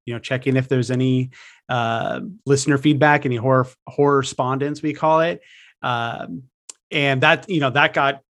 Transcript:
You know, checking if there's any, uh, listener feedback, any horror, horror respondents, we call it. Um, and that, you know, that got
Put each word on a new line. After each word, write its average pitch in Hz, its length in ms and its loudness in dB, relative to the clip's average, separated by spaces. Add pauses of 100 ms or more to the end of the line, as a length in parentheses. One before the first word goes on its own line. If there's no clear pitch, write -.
You 117 80 -8
know, 117 60 -8
checking 131 360 -2
if 131 140 0
there's 127 220 0
any, 127 400 0 (360)
uh, 113 540 -4 (240)
listener 139 320 2
feedback, 147 480 4
any 123 100 -2
horror, 127 320 2 (180)
horror 143 340 2
respondents, 135 600 -4
we 151 120 -4
call 160 280 0
it. 170 200 -2 (400)
Um, 120 600 -6 (480)
and 139 320 0
that, 160 260 2
you 175 100 0
know, 135 120 0
that 147 220 2
got 139 280 0 (180)